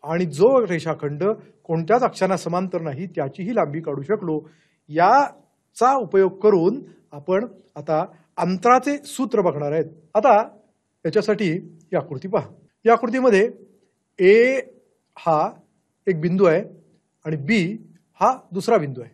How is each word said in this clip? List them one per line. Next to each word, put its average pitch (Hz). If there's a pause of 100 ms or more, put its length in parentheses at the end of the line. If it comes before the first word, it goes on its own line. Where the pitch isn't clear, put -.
आणि 170
जो 214
रेषाखंड 156 (400)
कोणत्याच 170
अक्षांना 190
समांतर 180
नाही, 156 (100)
त्याचीही 175
लांबी 160
काढू 143
शकलो. 170 (500)
याचा 233
उपयोग 190
करून 208 (300)
आपण 185 (300)
आता 156 (320)
अंतराचे 240
सूत्र 226
बघणार 147
आहेत. 156 (300)
आता 220 (680)
याच्यासाठी 208
ही -
आकृती 143
पहा. 185 (380)
या 226
आकृतीमध्ये 240 (680)
ए 233 (580)
हा 165 (560)
एक 180
बिंदू 185
आहे 175 (640)
आणि 156
बी 185 (420)
हा 254 (140)
दुसरा 196
बिंदू 139
आहे. 117